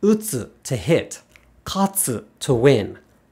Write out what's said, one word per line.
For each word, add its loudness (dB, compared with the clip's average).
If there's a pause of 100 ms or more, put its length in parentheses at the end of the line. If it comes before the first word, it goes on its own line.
utsu, 0 (160)
to -4
hit, -2 (440)
katsu, -2 (140)
to -2
win, 4 (340)